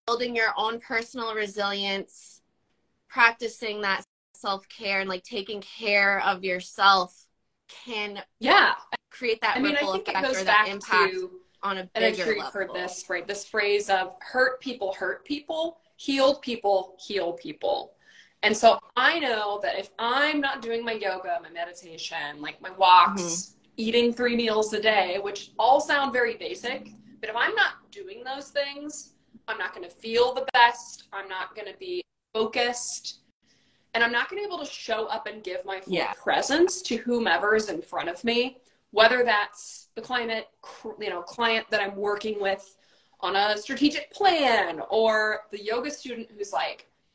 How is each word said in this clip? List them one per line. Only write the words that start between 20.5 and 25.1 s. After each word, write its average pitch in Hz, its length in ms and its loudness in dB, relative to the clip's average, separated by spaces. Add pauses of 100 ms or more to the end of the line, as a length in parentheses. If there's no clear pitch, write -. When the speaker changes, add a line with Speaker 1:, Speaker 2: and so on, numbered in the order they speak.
Speaker 2:
doing 233 240 -4
my 226 60 -4
yoga, 185 500 -4
my 165 80 -18
meditation, 165 880 -10
like, 156 220 -12
my 185 80 -14
walks, 190 540 8
Speaker 1:
Mm-hmm. 170 360 -6 (180)
Speaker 2:
eating 233 360 2
three 240 220 0
meals 220 380 0
a 214 60 -2
day, 202 380 2